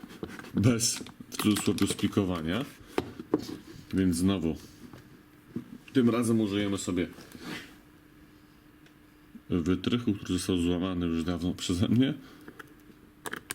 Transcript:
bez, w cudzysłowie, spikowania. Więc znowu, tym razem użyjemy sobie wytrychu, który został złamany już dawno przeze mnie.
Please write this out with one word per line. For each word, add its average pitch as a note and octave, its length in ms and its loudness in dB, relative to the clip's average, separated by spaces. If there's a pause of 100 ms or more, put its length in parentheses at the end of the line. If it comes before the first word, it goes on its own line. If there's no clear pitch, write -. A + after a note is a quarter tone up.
(540)
bez, A2+ 460 4 (300)
w - 60 -14
cudzysłowie, G2+ 500 2
spikowania. F#2 760 0 (1300)
Więc F#2 220 4
znowu, F2 400 2 (1400)
tym A#2+ 180 6
razem A2+ 300 4
użyjemy G2+ 380 0
sobie F2 300 -2 (2500)
wytrychu, F#2 640 2
który F#2 240 -2
został F#2 200 0
złamany F2 480 0
już E2 180 0
dawno F2 300 -2
przeze F#2 340 0
mnie. C3 260 4 (1400)